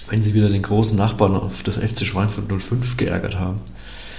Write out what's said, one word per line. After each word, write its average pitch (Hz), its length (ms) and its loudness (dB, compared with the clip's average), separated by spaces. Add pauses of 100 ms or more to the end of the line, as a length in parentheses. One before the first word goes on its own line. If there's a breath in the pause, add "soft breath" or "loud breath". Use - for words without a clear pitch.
wenn 110 160 2
sie 104 100 2
wieder 107 140 6
den 98 140 2
großen 107 360 2
Nachbarn 98 380 4
auf - 260 -4
das 98 160 -2
F - 160 -2
C - 100 -2
Schweinfurt 101 440 0
null 95 120 0
fünf - 360 -2
geärgert 175 420 -2
haben. 92 220 -2 (580 loud breath)